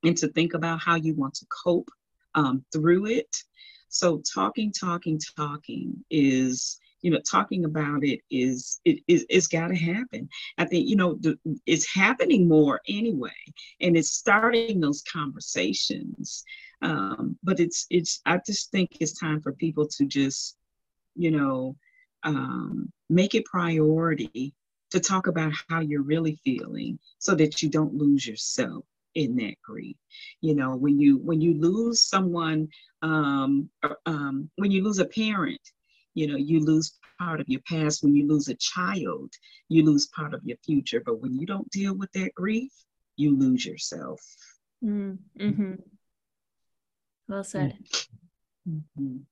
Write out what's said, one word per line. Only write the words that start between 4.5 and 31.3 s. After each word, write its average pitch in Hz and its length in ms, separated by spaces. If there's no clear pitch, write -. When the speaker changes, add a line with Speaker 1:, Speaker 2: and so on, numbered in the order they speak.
Speaker 1:
talking, 170 480
talking - 580
is, 131 680
you 175 80
know, 165 180
talking 190 360
about 147 400
it 139 160
is, 127 540
it 165 220
is, 170 220
it's 185 180
gotta 170 300
happen. 170 520
I 170 60
think, 165 240
you 208 80
know, 180 240
the, 156 180
it's - 260
happening 214 560
more 151 400
anyway, 202 420
and 170 160
it's 160 140
starting 226 680
those 147 220
conversations. - 1300
Um, - 640
but 180 160
it's, 170 300
it's, 175 360
I 180 180
just - 280
think 190 280
it's 156 180
time 151 220
for 151 120
people 151 340
to 143 180
just, 139 520
you 170 160
know, 135 460
um, 131 680
make 185 280
it 220 80
priority 156 1080
to 185 100
talk 196 260
about 160 260
how 165 120
you're 147 220
really 156 420
feeling 57 540
so - 160
that 151 280
you 156 60
don't 151 260
lose 143 320
yourself - 580
in 147 220
that 110 180
grief. - 320
You 156 140
know, 131 220
when 143 240
you, 139 180
when 156 220